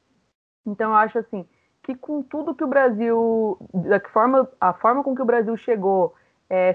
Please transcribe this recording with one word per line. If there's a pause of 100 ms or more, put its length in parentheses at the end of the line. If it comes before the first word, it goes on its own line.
(680)
Então,
eu
acho
assim, (360)
que
com
tudo
que
o
Brasil, (160)
da (120)
forma, (140)
a
forma
com
que
o
Brasil
chegou, (360)
é,